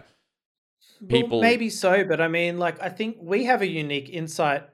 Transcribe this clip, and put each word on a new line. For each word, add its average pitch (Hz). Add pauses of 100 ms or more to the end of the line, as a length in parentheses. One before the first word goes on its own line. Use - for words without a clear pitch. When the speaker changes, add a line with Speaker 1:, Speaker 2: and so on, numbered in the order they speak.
(1000)
Speaker 1:
Well, 247
Speaker 2:
people 233
Speaker 1:
maybe 233
so, 190
but 160
I 165
mean, 175
like, 165
I 196
think 220
we 190
have 240
a 196
unique 147
insight 160 (100)